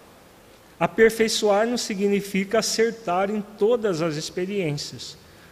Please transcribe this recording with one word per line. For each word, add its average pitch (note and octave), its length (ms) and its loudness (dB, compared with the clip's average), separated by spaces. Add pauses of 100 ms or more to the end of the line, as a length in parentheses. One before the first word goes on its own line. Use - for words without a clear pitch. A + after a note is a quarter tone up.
(800)
Aperfeiçoar A3 880 4
não A#3+ 120 -2
significa G3+ 800 0
acertar G#3 720 0
em G#3+ 100 -2
todas G#3 600 0
as D#3+ 140 -2
experiências. E3 1000 -6 (360)